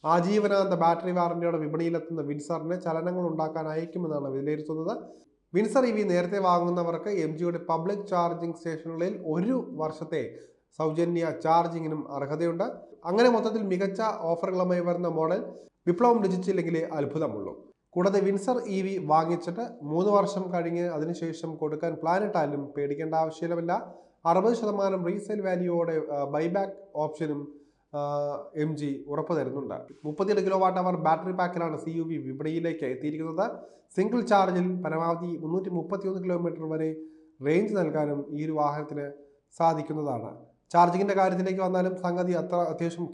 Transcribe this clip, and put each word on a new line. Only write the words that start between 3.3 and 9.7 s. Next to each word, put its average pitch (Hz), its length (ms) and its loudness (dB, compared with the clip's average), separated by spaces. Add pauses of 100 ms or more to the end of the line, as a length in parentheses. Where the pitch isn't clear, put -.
വിലയിരുത്തുന്നത്. 151 680 -4 (560)
വിൻസർ 220 320 4
ഇ 240 60 2
വി 214 100 0
നേരത്തെ 180 380 2
വാങ്ങുന്നവർക്ക് 175 720 2
എം 160 280 0
ജിയുടെ 170 200 -2
പബ്ലിക് 170 500 -2
ചാർജിംഗ് 170 480 0
സ്റ്റേഷനുകളിൽ 165 720 -4
ഒരു 185 440 0
വർഷത്തെ 156 680 -4 (420)